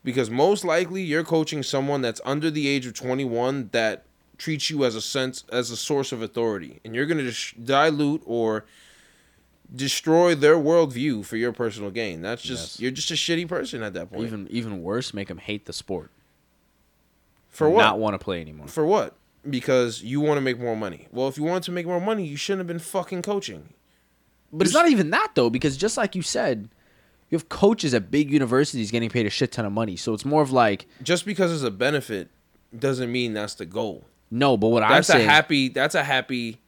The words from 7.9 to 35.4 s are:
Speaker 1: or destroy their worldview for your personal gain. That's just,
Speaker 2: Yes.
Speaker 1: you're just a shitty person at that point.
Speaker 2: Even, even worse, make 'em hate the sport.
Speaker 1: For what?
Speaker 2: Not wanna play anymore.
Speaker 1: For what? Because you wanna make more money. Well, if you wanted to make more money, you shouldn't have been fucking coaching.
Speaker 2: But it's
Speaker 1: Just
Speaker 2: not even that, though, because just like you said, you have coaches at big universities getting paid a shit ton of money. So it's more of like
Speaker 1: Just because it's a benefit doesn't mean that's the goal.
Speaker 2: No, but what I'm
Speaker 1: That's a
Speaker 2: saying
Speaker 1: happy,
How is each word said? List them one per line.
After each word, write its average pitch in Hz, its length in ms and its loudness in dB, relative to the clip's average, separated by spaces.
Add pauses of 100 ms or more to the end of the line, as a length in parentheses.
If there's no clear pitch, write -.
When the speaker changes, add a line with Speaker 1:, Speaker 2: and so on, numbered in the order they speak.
Speaker 1:
or 110 380 0 (1120)
destroy 160 600 4
their 147 200 6
worldview 143 680 2
for 117 120 -10
your 117 140 0
personal 104 400 -6
gain. 95 300 -6
That's 117 200 -8
just, 120 340 -8
Speaker 2:
Yes. - 40 -18
Speaker 1:
you're 123 120 -2
just 147 200 -6
a 160 40 -4
shitty 170 320 -2
person 127 360 -6
at 101 100 -6
that 87 180 -8
point. 110 140 -6
Speaker 2:
Even, 107 240 -8
even 107 320 -6
worse, 104 320 -4
make 98 160 -8
'em 87 80 -10
hate 104 280 -8
the - 80 -12
sport. - 360 -8 (1400)
Speaker 1:
For 156 200 2
what? 202 120 6
Speaker 2:
Not 107 180 4
wanna 104 200 -2
play 87 220 -6
anymore. 76 260 -16
Speaker 1:
For 156 180 -2
what? 170 300 0 (340)
Because 123 540 0
you 135 180 -4
wanna 147 200 2
make 127 180 0
more 120 160 -2
money. 98 360 -8
Well, 131 160 -2
if 135 100 -6
you 147 60 -4
wanted 175 200 0
to 180 80 -8
make 175 140 -6
more 175 160 -2
money, 208 240 -2
you 143 120 -8
shouldn't 196 240 -4
have 175 60 -6
been 170 120 -6
fucking 175 420 -6
coaching. 175 520 -6 (760)
Speaker 2:
But 165 140 2
it's 190 80 2
Speaker 1:
Just 320 100 8
Speaker 2:
not 330 80 8
even 180 200 4
that, 381 240 0
though, 120 140 6
because 135 280 0
just 208 200 0
like 226 180 -2
you 180 60 -2
said, 113 480 -2 (600)
you 170 80 0
have - 120 -6
coaches 196 440 4
at 101 160 0
big 143 220 2
universities 127 580 2
getting 117 200 -2
paid 113 180 0
a - 20 0
shit - 220 -2
ton 113 140 -4
of 98 60 -4
money. 104 240 -2
So 110 200 -4
it's 101 100 -10
more 151 160 4
of 135 100 0
like 113 360 4 (160)
Speaker 1:
Just 170 220 0
because 185 260 0
it's 156 120 -4
a 120 60 0
benefit 113 600 -2 (480)
doesn't 127 340 -2
mean 120 220 -2
that's 104 200 -6
the 98 120 -10
goal. 95 400 -6 (260)
Speaker 2:
No, 127 260 4
but 110 120 4
what 117 140 4
I'm 107 100 6
Speaker 1:
That's 156 160 6
a - 40 6
Speaker 2:
saying 117 160 6
Speaker 1:
happy, 147 400 4